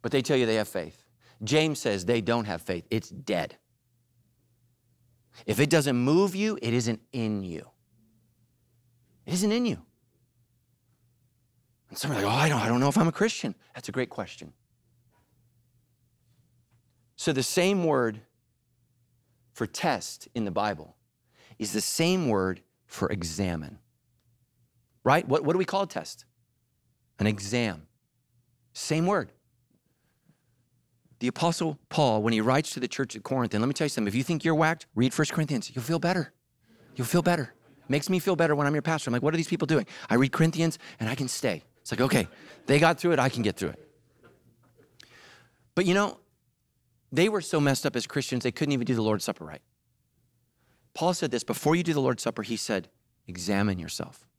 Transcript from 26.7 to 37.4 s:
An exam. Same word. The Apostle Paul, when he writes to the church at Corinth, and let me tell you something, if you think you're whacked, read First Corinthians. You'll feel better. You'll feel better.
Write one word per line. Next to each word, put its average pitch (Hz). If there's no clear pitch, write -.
An 104
exam. 101
Same 160
word. 185
The 123
Apostle 165
Paul, 110
when 117
he 110
writes 131
to -
the 123
church -
at 110
Corinth, 123
and 107
let 127
me 143
tell 156
you 143
something, 104
if 104
you 135
think 165
you're 160
whacked, 160
read 123
First -
Corinthians. 147
You'll 123
feel 160
better. 170
You'll 123
feel 175
better. 170